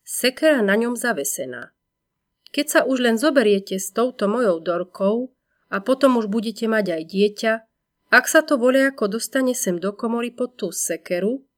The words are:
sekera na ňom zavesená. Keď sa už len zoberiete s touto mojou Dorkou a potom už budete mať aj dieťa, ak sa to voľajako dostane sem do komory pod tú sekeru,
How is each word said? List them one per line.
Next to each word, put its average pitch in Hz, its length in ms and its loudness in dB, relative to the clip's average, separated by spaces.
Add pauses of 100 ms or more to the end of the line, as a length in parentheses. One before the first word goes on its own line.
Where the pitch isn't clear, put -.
sekera 262 580 2
na 196 80 2
ňom 233 240 0
zavesená. 139 760 -6 (800)
Keď 285 160 -4
sa 220 220 2
už 262 160 0
len 226 160 2
zoberiete 214 560 2
s - 160 -8
touto 247 340 -2
mojou 208 320 0
Dorkou 185 800 -2 (320)
a 196 160 -6
potom 269 320 4
už 220 160 -2
budete 220 340 -4
mať 220 200 2 (100)
aj 160 100 -6
dieťa, 208 460 0 (580)
ak 247 160 6
sa 320 160 4
to 311 160 2
voľajako 262 480 2
dostane 247 480 -2
sem 180 240 -2
do 190 160 -6
komory 233 400 -6
pod 247 240 -8
tú 175 160 -6
sekeru, 180 720 -4 (120)